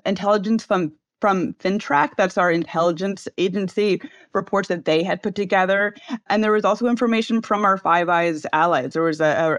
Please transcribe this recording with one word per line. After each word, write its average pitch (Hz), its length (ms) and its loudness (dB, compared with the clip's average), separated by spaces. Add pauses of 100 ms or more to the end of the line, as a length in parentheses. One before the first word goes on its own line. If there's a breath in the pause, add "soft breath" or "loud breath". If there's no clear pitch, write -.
intelligence 202 600 0
from, 180 260 0 (300)
from 190 380 0
FINTRAC, 185 580 0
that's 190 200 0
our 180 140 2
intelligence 175 720 -2 (120)
agency, 190 640 -2 (320 loud breath)
reports 190 340 -2
that 175 160 -4
they 156 180 2
had 180 220 -4
put 196 100 -4
together. 196 640 0 (320 loud breath)
And 214 160 2
there 214 80 2
was 214 140 2
also 214 220 0
information 226 540 0
from 208 220 -2
our 196 140 4
Five 175 320 2
Eyes 170 420 0
allies. 156 400 2
There 160 120 0
was 156 180 0
a, 156 380 2